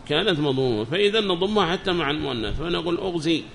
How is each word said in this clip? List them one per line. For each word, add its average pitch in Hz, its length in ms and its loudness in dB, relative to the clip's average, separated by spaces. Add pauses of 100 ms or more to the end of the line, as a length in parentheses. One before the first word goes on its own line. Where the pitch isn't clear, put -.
كانت 165 320 2
مضمومة، 131 440 2
فإذا 202 360 2
نضمها 196 460 2
حتى 185 260 -2
مع 160 180 0
المؤنث، 139 500 -2
فنقول: 170 360 -2
"أغزي"، 170 460 -2 (120)